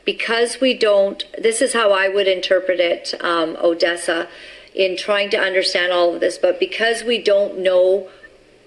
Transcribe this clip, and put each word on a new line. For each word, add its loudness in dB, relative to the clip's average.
Because -2
we 2
don't, 2
this 0
is 0
how 2
I 2
would 0
interpret 0
it, -2
um, -2
Odessa, 0
in 0
trying -2
to 0
understand 0
all 2
of -6
this, -2
but 2
because -2
we -2
don't 0
know 2